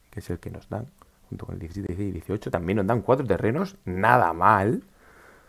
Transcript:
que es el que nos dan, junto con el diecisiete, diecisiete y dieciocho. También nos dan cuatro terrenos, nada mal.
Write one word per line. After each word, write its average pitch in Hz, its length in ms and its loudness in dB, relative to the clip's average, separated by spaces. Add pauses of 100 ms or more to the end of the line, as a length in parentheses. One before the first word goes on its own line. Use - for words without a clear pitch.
(100)
que - 100 -12
es - 100 -14
el 85 80 -4
que - 120 -12
nos 90 180 -16
dan, 110 180 -8 (420)
junto - 180 -12
con 90 80 -10
el 90 60 -10
diecisiete, 90 280 -8
diecisiete 95 220 -4
y - 20 -8
dieciocho. 90 380 -6
También 90 260 0
nos 98 100 0
dan 113 160 2
cuatro 135 240 2
terrenos, 113 580 0
nada 95 480 4
mal. 101 500 4 (680)